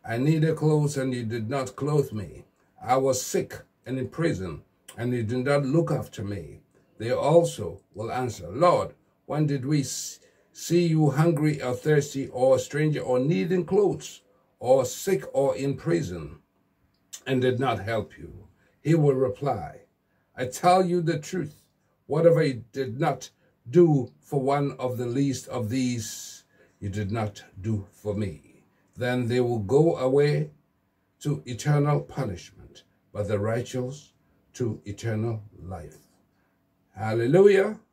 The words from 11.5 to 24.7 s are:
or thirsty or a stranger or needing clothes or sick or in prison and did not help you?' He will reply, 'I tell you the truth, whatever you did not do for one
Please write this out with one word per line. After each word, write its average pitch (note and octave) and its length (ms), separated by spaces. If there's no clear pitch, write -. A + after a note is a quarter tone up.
or B2 120
thirsty C#3+ 560
or B2+ 260
a B2+ 40
stranger D3 420
or D3 180
needing F3 460
clothes F#3+ 560
or C3 260
sick F3+ 380
or C3+ 220
in C3+ 200
prison F2 640
and C3 140
did B2 180
not A#2 200
help G#2+ 380
you?' - 300
He D#3 140
will C#3+ 200
reply, B2+ 680
'I B2+ 120
tell F3+ 380
you F3 160
the D#3+ 180
truth, D#3 420
whatever E3 340
you B2 300
did B2+ 280
not D3 300
do D3 500
for C#3+ 220
one C#3 380